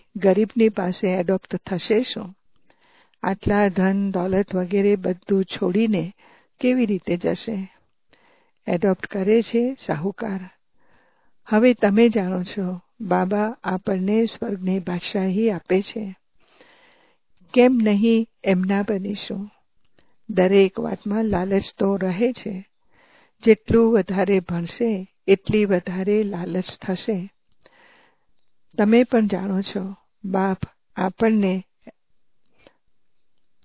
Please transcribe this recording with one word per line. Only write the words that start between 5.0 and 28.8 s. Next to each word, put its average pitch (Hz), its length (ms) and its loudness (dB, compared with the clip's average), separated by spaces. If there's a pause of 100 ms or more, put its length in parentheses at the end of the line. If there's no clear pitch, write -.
છોડીને 190 680 -2 (460)
કેવી 254 260 2
રીતે 180 320 -2
જશે? 190 520 -6 (1000)
એડોપ્ટ 185 380 0
કરે 208 360 2
છે 240 380 -2
સાહુકાર. 190 600 -6 (1080)
હવે 233 280 4
તમે 220 360 4
જાણો 185 340 -2
છો, 180 380 -6 (200)
બાબા 202 600 -2
આપણને 196 640 -2
સ્વર્ગની 190 540 -4
બાદશાહી 190 720 -2
આપે 185 300 -2
છે. 202 340 -10 (1400)
કેમ 247 300 6
નહીં 220 440 2 (160)
એમના 190 460 0
બનીશું? 202 640 -6 (800)
દરેક 190 500 4
વાતમાં 214 460 -4
લાલચ 196 380 0 (160)
તો 196 160 0
રહે 190 360 -2
છે. - 380 -10 (760)
જેટલું 226 500 4
વધારે 196 460 2
ભણશે, 180 680 -4 (200)
એટલી 208 380 2
વધારે 190 580 0
લાલચ 185 580 -6
થશે. 185 480 -6 (1500)
તમે 226 260 4